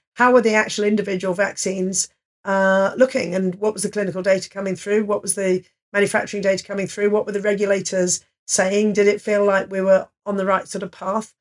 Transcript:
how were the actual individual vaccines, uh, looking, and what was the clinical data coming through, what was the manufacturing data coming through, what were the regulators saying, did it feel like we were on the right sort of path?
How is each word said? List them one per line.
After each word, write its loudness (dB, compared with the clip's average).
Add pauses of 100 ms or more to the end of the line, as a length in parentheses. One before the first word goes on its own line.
(160)
how 6
were 8
the 2
actual 0
individual 0
vaccines, -2 (360)
uh, 2
looking, 2
and -2
what -2
was -6
the -4
clinical -4
data -4
coming -6
through, -2
what -2
was -6
the 0 (300)
manufacturing -2
data 0
coming -6
through, -2
what 0
were -8
the -4
regulators -2 (240)
saying, 2
did 4
it 0
feel 2
like 0
we -2
were 4 (180)
on -4
the -2
right 0
sort -8
of -10
path? -6